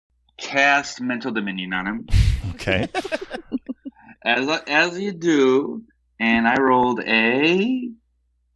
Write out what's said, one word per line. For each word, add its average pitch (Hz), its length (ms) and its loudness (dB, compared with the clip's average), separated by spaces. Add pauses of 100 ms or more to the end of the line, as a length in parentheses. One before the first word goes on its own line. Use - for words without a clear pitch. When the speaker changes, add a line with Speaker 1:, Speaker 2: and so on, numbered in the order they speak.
(360)
Speaker 1:
cast 143 640 0
Mental 123 300 -4
Dominion 98 420 -6
on 92 140 -6
him. 110 200 -8 (500)
Speaker 2:
Okay. 95 360 -2
Speaker 1:
<laughs> - 1300 -10
As, 123 240 0 (180)
as 170 320 0
you 202 140 -4
do, 143 720 2 (360)
and 113 300 2
I 123 120 4
rolled 127 460 4
a, 165 840 2 (640)